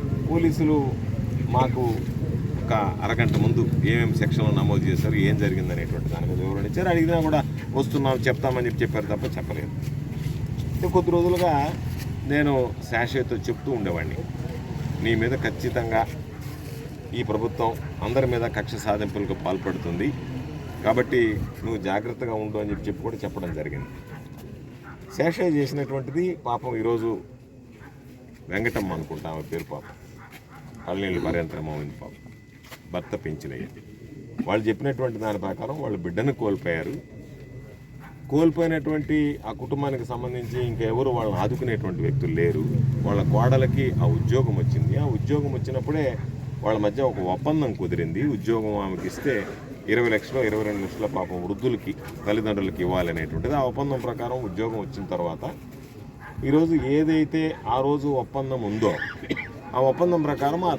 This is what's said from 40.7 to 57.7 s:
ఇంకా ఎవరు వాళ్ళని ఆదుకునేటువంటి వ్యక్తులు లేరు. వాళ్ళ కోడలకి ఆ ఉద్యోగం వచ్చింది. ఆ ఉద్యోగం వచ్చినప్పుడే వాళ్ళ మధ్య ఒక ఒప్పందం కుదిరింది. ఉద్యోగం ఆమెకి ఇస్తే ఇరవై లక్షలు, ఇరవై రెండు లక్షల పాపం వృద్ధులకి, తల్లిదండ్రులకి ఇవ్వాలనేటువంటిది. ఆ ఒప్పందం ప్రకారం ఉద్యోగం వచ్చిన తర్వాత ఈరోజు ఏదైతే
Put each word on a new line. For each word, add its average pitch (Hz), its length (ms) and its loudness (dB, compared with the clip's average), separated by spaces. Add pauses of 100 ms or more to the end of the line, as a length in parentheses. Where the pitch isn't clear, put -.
ఇంకా 113 220 -2
ఎవరు 131 180 2
వాళ్ళని 110 320 0
ఆదుకునేటువంటి 110 600 0
వ్యక్తులు 80 380 2
లేరు. 78 240 4 (420)
వాళ్ళ 101 140 4 (120)
కోడలకి 131 540 6 (160)
ఆ 131 40 6 (120)
ఉద్యోగం - 440 4
వచ్చింది. - 320 2 (100)
ఆ - 20 2 (120)
ఉద్యోగం 143 340 2
వచ్చినప్పుడే 135 540 0 (580)
వాళ్ళ 107 140 4
మధ్య 104 240 2
ఒక 123 180 2 (140)
ఒప్పందం 147 400 2
కుదిరింది. 85 480 0 (140)
ఉద్యోగం 107 380 0 (100)
ఆమెకి 92 280 -4
ఇస్తే 135 220 0 (580)
ఇరవై 117 220 6
లక్షలు, 120 340 0
ఇరవై 107 200 0
రెండు 104 140 -2
లక్షల 95 240 -2
పాపం 92 380 -2
వృద్ధులకి, 104 480 -2 (340)
తల్లిదండ్రులకి 101 600 0
ఇవ్వాలనేటువంటిది. 85 680 0
ఆ 139 160 2
ఒప్పందం 135 380 -2
ప్రకారం 120 300 -4 (120)
ఉద్యోగం 110 340 -2
వచ్చిన 95 300 -8
తర్వాత 85 300 -2 (1040)
ఈరోజు 160 260 6 (240)
ఏదైతే 156 440 4 (320)